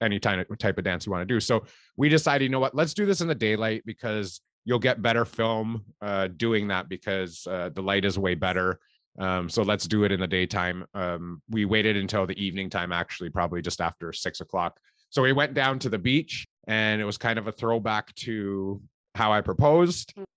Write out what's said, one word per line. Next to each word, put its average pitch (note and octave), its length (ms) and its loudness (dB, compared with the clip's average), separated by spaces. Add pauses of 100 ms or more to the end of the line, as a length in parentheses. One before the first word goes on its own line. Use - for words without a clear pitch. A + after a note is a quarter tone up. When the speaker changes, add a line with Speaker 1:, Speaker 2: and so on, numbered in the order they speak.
Speaker 1:
any G#2 180 2
type F#2+ 300 0
of, A2 80 -10
type G2 200 0
of F#2+ 80 -2
dance F2+ 200 -2
you G2+ 60 -4
wanna F2+ 140 -2
do. A2+ 140 2
So A2 240 2 (340)
we D3 120 2
decided, D3 360 4
you C3 40 2
know C3 100 0
what, C3+ 160 0
let's D#3 180 0
do G#3 120 0
this G3 160 2
in E3+ 60 -4
the D#3+ 80 0
daylight A2 500 0
because G#2+ 560 -6 (240)
you'll A#2+ 140 2
get B2 220 2
better A#2 240 4
film, A2+ 580 -2 (180)
uh, G2 260 -2
doing G#2 420 0
that F#2 200 -2
because, F#2+ 600 -6
uh, F2+ 240 -4
the F#2+ 80 -6
light G2 240 2
is F#2+ 120 0
way F#2+ 180 2
better. F#2 440 0 (400)
Um, F#2 300 -2
so A2 120 0
let's G2+ 260 0
do G#2 180 4
it G2 60 4
in F#2+ 80 0
the F#2 80 0
daytime. F2+ 680 -2
Um, F2 560 -6
we A2 160 0
waited G#2+ 320 4
until G2 280 0
the F#2+ 180 -4
evening F#2+ 260 -4
time, F2+ 220 -4
actually, F2 380 -4
probably F2 320 -2
just E2+ 200 -4
after E2 320 -4
six - 280 -8
o'clock. F2 380 -4 (300)
So C#3+ 120 0
we C3 120 4
went C#3+ 200 0
down C3+ 260 2
to B2+ 100 -2
the G#2 100 -2
beach, C3 480 -2 (200)
and G#2+ 320 2
it G#2+ 60 -2
was G#2 140 -4
kind A2+ 180 0
of G#2+ 100 -6
a A2 40 -6
throwback A2+ 640 -2
to G2 640 -6 (320)
how A2 180 2
I G#2 100 4
proposed. E3+ 760 4
Speaker 2:
Mm. G3+ 60 -10 (140)